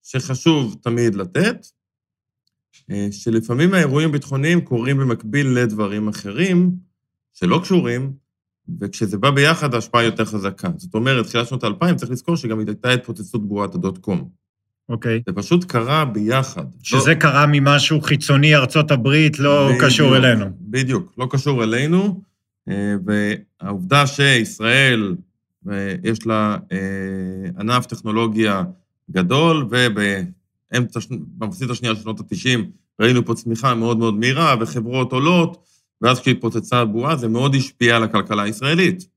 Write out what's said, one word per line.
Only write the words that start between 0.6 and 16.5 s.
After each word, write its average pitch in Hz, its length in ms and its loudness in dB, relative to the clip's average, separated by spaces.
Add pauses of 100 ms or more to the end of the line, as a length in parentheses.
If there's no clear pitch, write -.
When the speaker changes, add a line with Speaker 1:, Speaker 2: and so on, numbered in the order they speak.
Speaker 1:
תמיד 117 340 0
לתת, 151 520 -2 (1200)
אה, 101 200 -4
שלפעמים 120 600 0
האירועים 156 360 2
הביטחוניים 147 520 0
קורים 131 360 -2
במקביל 131 500 0
לדברים 107 600 0
אחרים 175 640 0 (640)
שלא 104 300 2
קשורים, 135 500 0 (680)
וכשזה 101 380 -4
בא 135 140 2
ביחד, 143 420 2
ההשפעה 117 300 0
יותר 110 220 0
חזקה. 98 520 -6
זאת - 160 -16
אומרת, 120 320 0
תחילת 120 220 -2
שנות 123 160 -6
האלפיים, 135 320 0
צריך 123 160 -8
לזכור 165 240 -4
שגם 110 240 -4
הייתה 107 320 -4
התפוצצות 107 560 -4
בועת 101 280 -4
הדוט 90 220 -4
קום. 85 320 -6 (600)
Speaker 2:
אוקיי. 117 380 -2
Speaker 1:
זה 92 60 -6
פשוט 165 300 0
קרה 143 420 0
ביחד. 113 600 -2 (180)